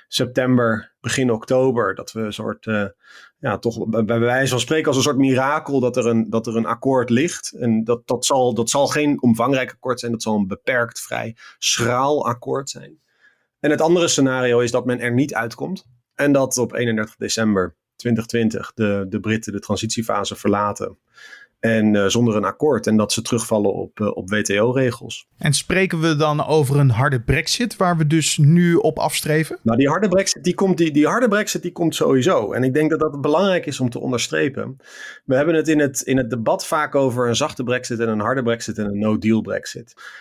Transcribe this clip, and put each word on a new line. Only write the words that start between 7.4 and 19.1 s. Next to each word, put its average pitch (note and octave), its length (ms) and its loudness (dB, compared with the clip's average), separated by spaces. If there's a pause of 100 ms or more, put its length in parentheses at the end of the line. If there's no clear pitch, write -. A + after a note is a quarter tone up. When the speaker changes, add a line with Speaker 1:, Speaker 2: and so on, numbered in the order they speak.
Speaker 1:
En A2+ 240 0
dat, A#2 240 -2
dat B2+ 180 -2
zal, B2+ 280 2
dat A2+ 160 -2
zal C#3+ 180 2
geen D3 340 0
omvangrijk B2 500 2
akkoord B2+ 280 -6
zijn, A#2+ 120 -6
dat A2+ 100 -6
zal A2 140 -2
een G2+ 120 0
beperkt, A#2+ 540 -4
vrij A#2 340 -8 (220)
schraal B2+ 680 0
akkoord C3 440 -6
zijn. - 300 -16 (600)
En D3 120 0
het D3 100 2
andere E3+ 260 4
scenario B2+ 520 2
is A#2+ 120 2
dat B2 140 0
men B2 140 -2
er A#2+ 140 -2
niet C3+ 200 0
uitkomt. C3+ 520 -6 (300)
En C#3+ 160 2
dat C3+ 260 2
op A#2+ 160 -2
eenendertig A2 420 -2
december G#2 600 -2 (200)
twintig A2+ 300 -2
twintig A2+ 480 -2
de, G2+ 360 -2
de G2+ 100 -4